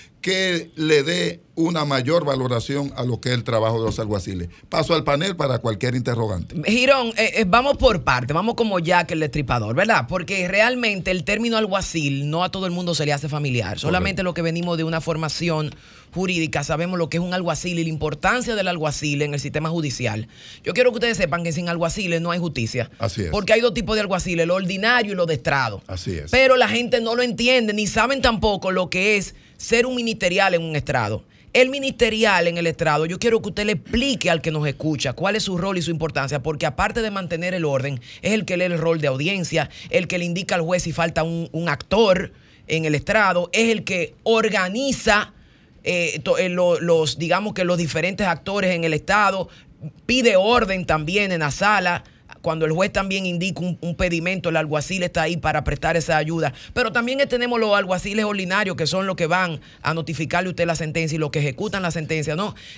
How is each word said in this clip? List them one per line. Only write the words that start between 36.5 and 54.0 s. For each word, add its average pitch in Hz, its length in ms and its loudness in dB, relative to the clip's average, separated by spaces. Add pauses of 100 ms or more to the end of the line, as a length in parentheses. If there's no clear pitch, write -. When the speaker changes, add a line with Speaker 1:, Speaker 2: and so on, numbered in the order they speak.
Speaker 2:
aparte 208 380 0
de 220 80 -2
mantener 180 440 -4
el 170 100 -2
orden, 135 360 -2 (220)
es 190 100 0
el 214 120 0
que 185 120 -2
lee 175 80 2
el 175 140 0
rol 165 220 2
de 147 80 2
audiencia, 156 600 0 (220)
el 175 160 2
que 180 120 -2
le 175 60 -2
indica 180 300 -2
al 175 80 2
juez 175 220 0
si 165 80 -4
falta 165 320 0
un, 165 280 -4
un 165 160 -4
actor 185 640 2 (360)
en 160 160 0
el 151 100 2
estrado, 180 580 4
es 226 180 4
el 214 120 0
que 180 400 -4
organiza, 220 1080 2 (500)
eh, 170 400 -2
to-, 175 160 2
eh, 180 120 2
lo-, 175 300 2
los, 160 380 2
digamos 175 360 0
que 185 100 0
los 175 140 2
diferentes 175 500 -2
actores 190 480 -2
en 165 80 -2
el 160 100 2
estado, 190 540 2 (580)
pide 233 300 4
orden 190 500 4
también 175 460 0
en 165 80 0
la 147 100 0
sala. 185 540 2 (380)
Cuando 160 240 0
el 156 60 2
juez 190 200 0
también 190 340 -2
indica 175 340 -4
un, 175 200 -4
un 175 160 -6
pedimento, 175 540 -2